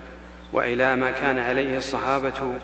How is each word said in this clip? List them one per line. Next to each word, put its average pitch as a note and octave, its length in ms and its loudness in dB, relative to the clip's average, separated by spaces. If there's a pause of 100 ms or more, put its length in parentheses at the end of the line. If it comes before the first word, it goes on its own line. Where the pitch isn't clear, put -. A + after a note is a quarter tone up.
(540)
وإلى B2+ 420 4
ما B2+ 160 2
كان C3 280 0
عليه C3 380 2
الصحابة C3 760 0 (100)